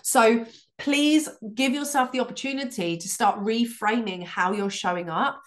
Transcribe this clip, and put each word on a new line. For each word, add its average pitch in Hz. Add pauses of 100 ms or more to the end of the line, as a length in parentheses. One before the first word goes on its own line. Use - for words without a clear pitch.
So 226 (320)
please 294 (260)
give 254
yourself 285
the 254
opportunity 247
to 180
start 208
reframing 214
how 185
you're 196
showing 180
up 185